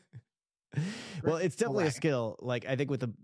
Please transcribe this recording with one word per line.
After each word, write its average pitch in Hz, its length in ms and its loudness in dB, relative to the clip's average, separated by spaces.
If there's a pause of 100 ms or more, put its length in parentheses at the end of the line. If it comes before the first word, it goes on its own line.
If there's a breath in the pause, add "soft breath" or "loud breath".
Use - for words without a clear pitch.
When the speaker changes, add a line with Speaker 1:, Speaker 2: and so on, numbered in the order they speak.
(1200 loud breath)
Speaker 1:
Well, 160 140 2
it's 175 180 0
definitely 214 300 2
a - 20 4
Speaker 2:
Right. 139 80 2
Speaker 1:
skill. 123 440 2
Like, 123 280 -2
I 135 80 2
think 139 160 0
with 135 80 0
the, 120 120 -2 (120)